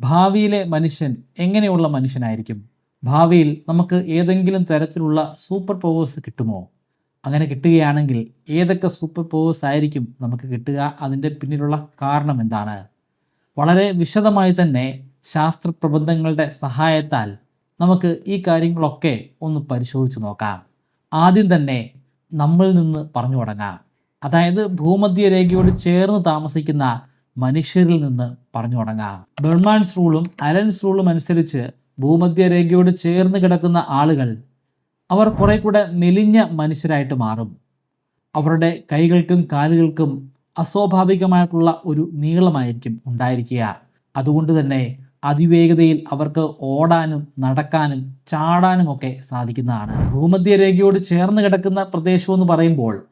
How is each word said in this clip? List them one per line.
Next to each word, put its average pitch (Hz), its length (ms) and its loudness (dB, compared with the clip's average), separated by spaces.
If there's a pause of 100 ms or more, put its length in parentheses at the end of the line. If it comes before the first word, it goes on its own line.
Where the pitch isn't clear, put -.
ഭാവിയിലെ 190 640 2
മനുഷ്യൻ 156 520 -2 (220)
എങ്ങനെയുള്ള 180 500 2
മനുഷ്യനായിരിക്കും? 120 800 -4 (340)
ഭാവിയിൽ 151 540 4 (120)
നമുക്ക് 175 260 0
ഏതെങ്കിലും 180 760 0
തരത്തിലുള്ള 156 680 -2 (100)
സൂപ്പർ 190 300 -6
പവേഴ്സ് 160 440 -4
കിട്ടുമോ? 110 480 -8 (560)
അങ്ങനെ 147 200 -2
കിട്ടുകയാണെങ്കിൽ 147 840 0 (220)
ഏതൊക്കെ 180 400 0
സൂപ്പർ 165 340 -8
പവേഴ്സ് 160 420 -2
ആയിരിക്കും 147 560 -4
നമുക്ക് 123 280 -8
കിട്ടുക? 139 520 -6
അതിൻ്റെ 139 280 -4
പിന്നിലുള്ള 147 600 -6 (140)
കാരണം 143 380 -2
എന്താണ്? 107 360 -4 (840)
വളരെ 175 320 4
വിശദമായി 196 600 2
തന്നെ 151 340 0 (460)
ശാസ്ത്ര 160 380 -2
പ്രബന്ധങ്ങളുടെ 156 800 -2
സഹായത്താൽ 147 880 -4 (420)
നമുക്ക് 180 300 2 (160)
ഈ 196 200 -6
കാര്യങ്ങളൊക്കെ 165 680 0 (260)
ഒന്ന് 156 200 -4
പരിശോധിച്ച് 131 600 -4
നോക്കാം. 104 380 -8 (540)
ആദ്യം 180 420 4
തന്നെ 135 380 -2 (400)
നമ്മിൽ 165 420 2
നിന്ന് 160 260 0 (160)
പറഞ്ഞു 127 240 -2
തുടങ്ങാം. 104 360 -8 (460)
അതായത് 175 440 2
ഭൂമധ്യരേഖയോട് 185 1120 2
ചേർന്ന് 185 460 2
താമസിക്കുന്ന 151 600 -2 (520)
മനുഷ്യരിൽ 160 680 2
നിന്ന് 123 300 -4 (180)
പറഞ്ഞു 120 240 -4
തുടങ്ങാം. 107 380 -6 (260)
ബെർമാൻസ് 185 560 2
റൂളും 165 260 2 (180)
അലൻസ് 185 420 0
റൂളും 190 240 0
അനുസരിച്ച് 165 540 0 (380)
ഭൂമധ്യരേഖയോട് 175 960 4
ചേർന്ന് 185 420 0
കിടക്കുന്ന 175 500 2
ആളുകൾ 143 400 0 (800)
അവർ 208 180 4
കുറെ 214 280 2
കൂടെ 208 260 2 (100)
മെലിഞ്ഞ 190 460 4 (120)
മനുഷ്യരായിട്ട് 151 640 -2
മാറും. 110 360 -4 (840)
അവരുടെ 160 480 0 (100)
കൈകൾക്കും 170 600 2
കാലുകൾക്കും 156 800 0 (260)
അസ്വാഭാവികമായിട്ടുള്ള 180 1300 0
ഒരു 156 300 -4
നീളമായിരിക്കും 147 920 -2
ഉണ്ടായിരിക്കുക. 123 560 -4 (520)
അതുകൊണ്ട് 151 460 0
തന്നെ 135 220 -2 (420)
അതിവേഗതയിൽ 165 880 4
അവർക്ക് 151 320 -2 (160)
ഓടാനും 156 640 0 (160)
നടക്കാനും 143 640 -2 (280)
ചാടാനുമൊക്കെ 165 920 0
സാധിക്കുന്നതാണ്. 117 720 -6 (160)
ഭൂമധ്യരേഖയോട് 190 920 4
ചേർന്ന് 190 380 2
കിടക്കുന്ന 190 400 0
പ്രദേശമെന്ന് 185 640 0
പറയുമ്പോൾ 160 480 2 (180)